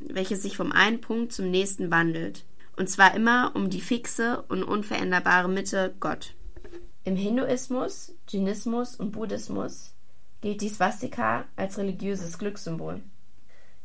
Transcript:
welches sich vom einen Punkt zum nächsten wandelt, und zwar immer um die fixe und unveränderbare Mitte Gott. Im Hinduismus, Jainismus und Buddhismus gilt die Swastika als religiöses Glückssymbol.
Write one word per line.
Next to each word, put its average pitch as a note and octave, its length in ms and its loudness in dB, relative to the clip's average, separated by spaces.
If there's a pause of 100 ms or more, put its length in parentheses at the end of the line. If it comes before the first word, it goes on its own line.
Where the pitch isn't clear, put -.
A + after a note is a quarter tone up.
welches F#3+ 320 -2
sich G3 160 -4
vom F#3 140 0
einen G#3 300 6
Punkt A#3 320 -2
zum F#3 180 0
nächsten F#3+ 400 2
wandelt, E3 540 2 (320)
und F#3+ 120 2
zwar F#3+ 240 10
immer A#3 400 4
um G3 160 0
die F#3 120 -4
fixe A#3+ 640 0
und F#3 200 -2
unveränderbare F3+ 840 2
Mitte F#3+ 500 0
Gott. - 340 -4 (720)
Im F#3+ 140 0
Hinduismus, B3+ 960 -2 (140)
Jainismus A3+ 680 0
und F#3+ 160 -4
Buddhismus G3+ 840 -4 (480)
gilt G#3 200 -2
die G3+ 80 0
Swastika - 760 0 (100)
als G3 220 -2
religiöses F#3+ 600 -2
Glückssymbol. E3 640 -4 (840)